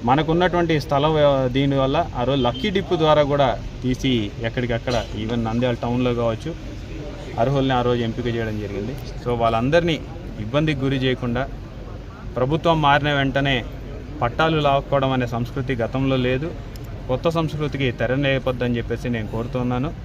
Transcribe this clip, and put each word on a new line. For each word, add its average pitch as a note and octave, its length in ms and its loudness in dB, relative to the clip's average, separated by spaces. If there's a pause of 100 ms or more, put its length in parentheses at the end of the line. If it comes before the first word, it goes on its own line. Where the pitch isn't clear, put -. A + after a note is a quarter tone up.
మనకున్నటువంటి E3 760 4
స్థల C#3+ 200 2 (100)
వ్య-, C#3 400 4
దీనివల్ల C#3 420 2 (220)
ఆ B2 80 2
రోజు C3+ 200 2
లక్కీ B2 300 0
డిప్ F#3+ 160 0 (100)
ద్వారా D3+ 200 6 (100)
కూడా C#3 160 4 (340)
తీసి B2 480 0 (160)
ఎక్కడికక్కడ A#2+ 480 -2 (260)
even A#2 260 -2
నంద్యాల A#2+ 360 2
టౌన్లో B2 380 0
కావచ్చు, A#2 300 -2 (880)
అర్హుల్ని C3+ 380 2
ఆ - 80 2
రోజు A#2+ 200 2
ఎంపిక A#2 280 -2
చేయడం A2 280 -2
జరిగింది. G2+ 320 -6 (280)
So A#2+ 60 -4 (140)
వాళ్ళందరినీ C#3 520 4 (500)
ఇబ్బందికి D3 400 0
గురి C3+ 200 0
చేయకుండా B2+ 380 0 (960)
ప్రభుత్వం D#3+ 400 2 (100)
మారిన D3 320 4
వెంటనే C3+ 360 2 (680)
పట్టాలు D#3+ 460 2
లాక్కోవడం C#3 500 2
అనే B2 180 0
సంస్కృతి B2+ 380 -4 (100)
గతంలో C3 340 0 (100)
లేదు. C3 220 0 (600)
కొత్త E3+ 280 0
సంస్కృతికి D3 500 -2 (120)
తెర A#2 140 0 (120)
లేపొద్దని B2 540 0
చెప్పేసి A#2 360 -4
నేను A2 200 -4
కోరుతున్నాను. B2 540 -2 (160)